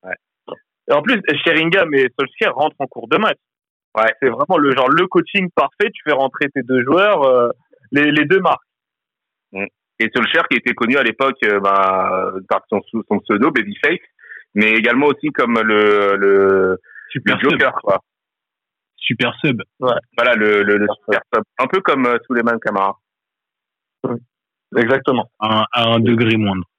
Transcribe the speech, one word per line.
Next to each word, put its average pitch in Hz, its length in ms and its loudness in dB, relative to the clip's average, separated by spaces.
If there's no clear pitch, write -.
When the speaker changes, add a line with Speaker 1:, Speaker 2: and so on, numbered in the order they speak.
Speaker 1:
Ouais. 92 100 -10
Speaker 2:
Et - 20 4
en 147 100 2
plus, 226 180 0
Sheringham 165 500 0
et 135 140 2
Solskjaer 147 340 -4
rentrent 147 260 -2
en 135 80 -6
cours 113 220 -12
de 156 80 0
match. 196 220 -2
Speaker 1:
Ouais. 110 240 2
Speaker 2:
C'est 135 80 0
vraiment 143 300 0
le 143 140 2
genre, 127 180 2
le 165 160 2
coaching 185 480 -2
parfait, 135 400 -2
tu - 100 -20
fais 151 80 0
rentrer 135 420 -2
tes 135 80 -4
deux 123 220 0
joueurs, 175 380 2
euh, 127 260 4
les, 147 220 2
les 151 140 2
deux 185 140 4
marquent. 156 200 0
Speaker 1:
Mm. 98 120 -8
Et 113 160 -2
Solskjaer, 131 360 0
qui 127 80 0
était 120 160 -2
connu 120 240 0
à 135 40 2
l'époque, 127 420 -2
euh, 104 160 2
bah, 95 720 0
par 98 200 0
son, 104 140 -2
sou-, 110 260 -8
son 104 120 0
pseudo, 113 300 0
Babyface, 123 480 -4
mais 107 180 2
également 120 340 2
aussi 147 220 -2
comme 120 340 0
le, 104 540 4
le, 98 640 2
Speaker 3:
Super - 320 -4
Speaker 1:
le 143 80 2
Joker, 135 220 0
Speaker 3:
sub. - 100 -6
Speaker 1:
quoi. 98 160 0
Speaker 3:
Super 120 380 -4
sub. 131 160 0
Speaker 2:
Ouais. 127 100 0
Speaker 1:
Voilà, 120 180 2
le, 104 280 2
le, 104 160 2
le 104 80 0
Speaker 2:
Super 104 180 -4
Speaker 1:
super - 180 -2
sub. 220 100 0
Un 160 80 0
peu 190 140 -2
comme, 135 260 0
euh, 120 100 0
Souleymane 117 340 -2
Camara. 98 380 -2
Speaker 2:
Mm. 120 120 -4
Exactement. 123 600 -2
Speaker 3:
À 110 220 -2
un, 110 120 0
à 120 180 -2
un 117 100 2
degré 113 380 2
moindre. 95 260 -2